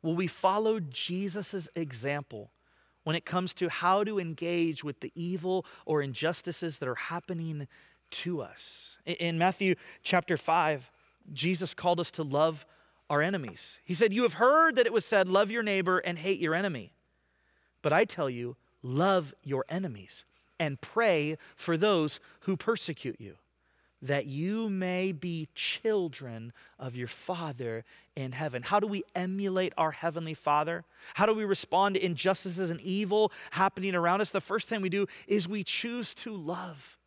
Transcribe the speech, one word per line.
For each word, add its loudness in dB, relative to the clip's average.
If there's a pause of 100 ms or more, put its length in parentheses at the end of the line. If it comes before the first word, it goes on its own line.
Well, 0
we 0
follow 2
Jesus's -6
example -6 (540)
when 2
it -4
comes -2
to 0
how 4
to -2
engage -2
with -6
the -10
evil -2 (200)
or 2
injustices -4
that -4
are -2
happening -6 (440)
to -4
us. -14 (100)
I-, -4
in -2
Matthew 4 (280)
chapter 2
five, 2 (400)
Jesus -2
called 2
us -4
to -6
love 0 (420)
our 4
enemies. -4
He -4
said, 4
"You 2
have 2
heard 6
that 6
it 0
was 2
said, 6
'Love 4
your -2
neighbor 2
and -4
hate 0
your 2
enemy.' -2 (880)
But 4
I 6
tell -2
you, -8 (260)
love 2 (100)
your -2
enemies -8 (340)
and -2
pray 2 (180)
for 0
those 2 (220)
who -2
persecute -4
you." -16 (640)
That -2
you -2
may -2
be -6
children -4 (240)
of -8
your -6
Father -6 (320)
in -6
heaven. -4
How 4
do 0
we -2 (120)
emulate 0
our 4
Heavenly -2
Father? 0 (300)
How 6
do 6
we 0
respond 4
to 2
injustices 0
and -4
evil 2 (200)
happening 2
around 4
us? 0
The 0
first -4
thing -2
we 0
do 0 (200)
is 2
we -4
choose -4
to -10
love. -10